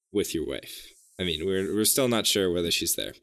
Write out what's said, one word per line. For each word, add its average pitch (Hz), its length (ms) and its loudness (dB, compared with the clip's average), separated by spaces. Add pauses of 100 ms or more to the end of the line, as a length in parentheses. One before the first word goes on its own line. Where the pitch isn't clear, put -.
(120)
with 98 220 0
your 80 100 0
wife. - 440 -10 (320)
I - 20 -2
mean, 82 240 -2
we're, 95 260 0
we're 107 120 2
still 127 240 2
not 110 180 2
sure 95 260 2
whether 85 200 0
she's - 240 -2
there, - 160 -6 (100)